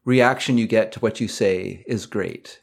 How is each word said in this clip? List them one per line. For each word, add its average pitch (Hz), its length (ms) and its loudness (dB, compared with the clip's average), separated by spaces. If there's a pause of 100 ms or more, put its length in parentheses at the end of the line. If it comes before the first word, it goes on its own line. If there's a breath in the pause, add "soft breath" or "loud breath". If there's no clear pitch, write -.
reaction 127 520 2
you 113 80 2
get 110 260 2
to - 80 -14
what 107 200 -2
you 113 80 -2
say 95 580 -2
is 107 200 -6
great. - 560 -8